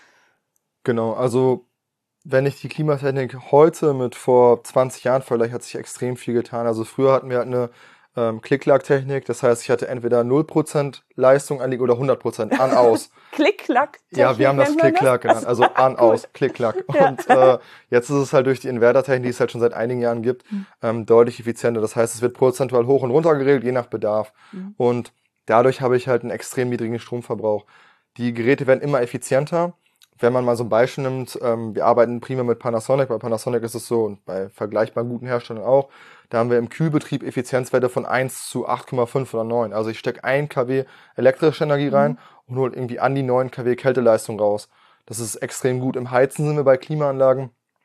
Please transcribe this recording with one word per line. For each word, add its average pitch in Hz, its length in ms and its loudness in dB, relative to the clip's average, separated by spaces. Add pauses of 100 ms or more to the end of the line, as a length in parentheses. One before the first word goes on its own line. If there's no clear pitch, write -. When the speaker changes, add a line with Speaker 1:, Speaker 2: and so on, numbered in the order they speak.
(840)
Speaker 1:
Genau, 113 300 -2
also 127 500 0 (600)
wenn 135 200 0
ich 139 160 -4
die 131 80 -14
Klimatechnik 139 680 -4 (140)
heute 151 440 4
mit 127 200 -4
vor 123 500 4
zwanzig 131 400 -2
Jahren 131 180 0
vergleiche, 117 320 -2
hat 120 80 -10
sich - 140 -16
extrem 123 400 -8
viel 123 180 -8
getan. 117 320 -4
Also 110 180 -2
früher 135 280 2
hatten 131 180 0
wir 123 80 -2
halt 120 80 -2
eine, 123 240 -4 (460)
ähm, 113 260 -2
Klick-Klack-Technik, 135 800 0
das - 180 -8
heißt, 120 200 2
ich - 80 -8
hatte 120 180 0
entweder 120 360 0
null 135 200 2
Prozent 147 600 -4 (100)
Leistung 131 480 2
anliegen 131 200 -4
oder 120 140 2
hundert 127 240 -2
Prozent 110 400 -4
an, 131 140 2
aus. - 360 4 (100)
Speaker 2:
<laughs> - 120 -20
Klick-Klack-Technik - 840 -2
Speaker 1:
Ja, 123 200 4
wir 131 100 4
haben 143 100 2
das 135 120 4
Speaker 2:
nennt 302 120 0
man - 100 4
das? - 80 0
Speaker 1:
Klick-Klack 127 220 4
genannt, - 240 0
also 120 180 0
Speaker 2:
<laughs> - 100 0
Speaker 1:
an, 131 180 4
Speaker 2:
Cool. - 80 -8
Speaker 1:
aus, 110 320 4
Klick-Klack. 127 600 -2
Speaker 2:
Ja. 277 160 4
Speaker 1:
Und, - 220 -4
äh, 131 280 6 (320)
jetzt 123 200 0
ist 143 60 0
es 139 160 0
halt 135 140 4
durch 131 140 0
die 135 80 -10
Inverter-Technik, 123 560 2
die 123 60 -2
es 120 100 -6
halt 120 100 0
schon 120 100 -8
seit 120 120 2
einigen 120 280 -4
Jahren 117 220 -2
gibt, 123 280 -4
Speaker 2:
Mhm. 196 160 -8 (160)
Speaker 1:
ähm, 113 240 -4
deutlich 117 340 4
effizienter. 117 400 -2
Das 107 160 -4
heißt, 117 180 0
es 110 80 -8
wird 123 120 -2
prozentual 127 520 0
hoch 131 160 2
und 127 80 -4
runter 160 260 2
geregelt, 135 280 2
je 127 80 -2
nach 123 140 -2
Bedarf. 107 460 -4 (200)
Speaker 2:
Mhm. 98 240 -14
Speaker 1:
Und 120 360 -2 (340)
dadurch 123 340 4
habe 127 160 2
ich 123 120 -4
halt 120 140 0
einen 120 80 -8
extrem 123 380 -6
niedrigen 117 300 -4
Stromverbrauch. 110 640 -6 (520)
Die 120 180 -4
Geräte 120 320 2
werden 127 140 4
immer 143 200 0
effizienter. 147 720 -2 (460)
Wenn 120 120 2
man 127 120 0
mal 120 120 2
so 120 80 -4
ein 113 40 -8
Beispiel 127 360 2
nimmt, 131 380 -6
ähm, 113 340 -4
wir 85 100 0
arbeiten 117 320 2
primär 131 240 -6
mit 117 160 -2
Panasonic, 127 500 -2
bei 113 100 -4
Panasonic 117 440 -4
ist 113 140 -8
es 117 100 -10
so 117 160 0
und 101 220 -6
bei 95 240 -8
vergleichbaren 110 600 -4
guten 120 200 -10
Herstellern 120 340 -6
auch, 135 280 2 (380)
da 117 100 -2
haben 120 120 0
wir 120 80 2
im 117 120 -2
Kühlbetrieb 151 520 -2
Effizienzwerte 127 640 -2
von 120 160 -4
eins 127 440 -4
zu - 180 -6
acht - 220 -6
Komma 123 180 -2
fünf 131 260 -4
oder 113 120 -4
neun. 113 280 -2
Also 110 180 -4
ich 110 100 -10
steck - 240 -6
ein 139 240 0
K 127 180 -4
W 131 200 -2 (280)
elektrische 131 480 2
Energie 143 280 0
Speaker 2:
Mhm. 135 40 -4
Speaker 1:
rein 143 240 2 (300)
und 127 80 -8
hol 131 180 -2
irgendwie 120 240 -8
an 135 160 0
die 139 80 -2
neun 127 300 -2
K 123 120 -10
W 120 120 0
Kälteleistung 117 640 0
raus. 104 280 0 (380)
Das 113 140 -12
ist 113 160 -8
extrem 127 420 -4
gut. 127 160 -4
Im 123 160 -8
Heizen 135 380 2
sind 151 80 -2
wir 143 80 -2
bei 131 140 6
Klimaanlagen 135 720 0 (340)